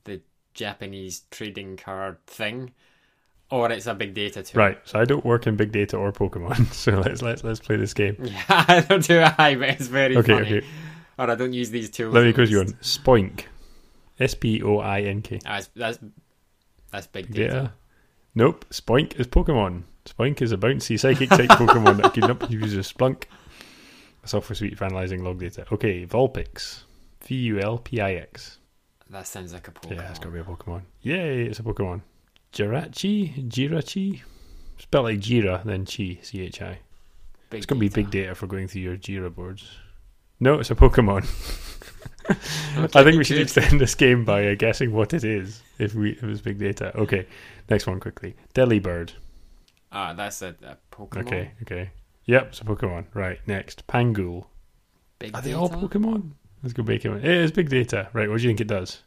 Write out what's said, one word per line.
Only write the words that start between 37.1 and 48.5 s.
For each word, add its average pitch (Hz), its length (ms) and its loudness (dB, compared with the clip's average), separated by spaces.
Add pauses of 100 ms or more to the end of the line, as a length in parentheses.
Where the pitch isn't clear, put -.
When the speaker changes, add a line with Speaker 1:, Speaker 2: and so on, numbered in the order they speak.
Speaker 1:
Big 113 80 -12
Speaker 2:
It's 104 80 -10
gonna - 140 -2
be 104 100 2
Speaker 1:
data. - 120 -6
Speaker 2:
big 101 100 -4
data 95 240 -4
for 98 120 -10
going 95 200 -6
through 95 140 -10
your 92 160 -8
Jira 92 360 -10
boards. 90 360 -14 (720)
No, 139 200 4
it's 120 120 -4
a 113 40 0
Pokemon. 104 560 6
<laughs> - 360 -8 (1120)
Speaker 1:
Okay, 156 220 6
Speaker 2:
I 135 40 12
think 160 140 10
we 147 80 4
should 139 120 0
Speaker 1:
good. 156 60 2
Speaker 2:
extend 143 380 6
this 120 140 2
game 123 280 6
by, 101 280 2
uh, 101 40 2
guessing 113 380 -2
what 107 200 0
it 170 120 -2
is 104 360 -6 (180)
if 104 160 -2
we, 104 160 0
if - 120 -10
it's 104 160 -6
big 101 200 -8
data. 101 380 -6
Okay, 98 280 -2 (440)
next 107 180 2
one 92 120 -4
quickly. - 360 -14 (180)